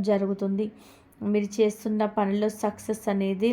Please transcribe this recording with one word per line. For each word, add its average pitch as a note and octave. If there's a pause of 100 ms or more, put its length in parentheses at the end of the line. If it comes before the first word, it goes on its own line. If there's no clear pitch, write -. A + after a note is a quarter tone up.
జరుగుతుంది. G3 (560)
మీరు G#3
చేస్తున్న G#3+
పనిలో G#3
సక్సెస్ G#3+
అనేది G3